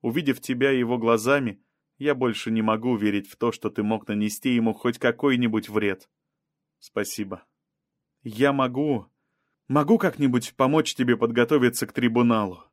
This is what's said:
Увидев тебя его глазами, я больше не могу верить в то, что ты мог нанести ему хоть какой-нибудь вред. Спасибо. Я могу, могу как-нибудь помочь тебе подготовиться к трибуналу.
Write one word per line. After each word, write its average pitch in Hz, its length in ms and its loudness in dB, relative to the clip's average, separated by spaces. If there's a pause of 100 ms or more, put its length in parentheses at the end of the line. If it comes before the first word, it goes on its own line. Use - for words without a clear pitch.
Увидев 131 400 0
тебя 131 320 0
его 123 260 0
глазами, 117 640 0 (360)
я 143 160 0
больше 123 360 -2
не 113 120 0
могу 110 340 0
верить 101 320 -2
в - 80 -20
то, 117 160 -2
что - 180 -6
ты 110 120 -6
мог 107 260 -4
нанести 107 460 -2
ему 113 200 0
хоть 120 240 -4
какой-нибудь 120 680 0
вред. 104 400 -4 (720)
Спасибо. 98 640 -10 (760)
Я 123 300 0
могу, 131 540 -2 (640)
могу 151 300 4
как-нибудь 139 580 0
помочь 151 380 2
тебе 123 220 2
подготовиться 117 720 2
к - 60 -16
трибуналу. 117 800 0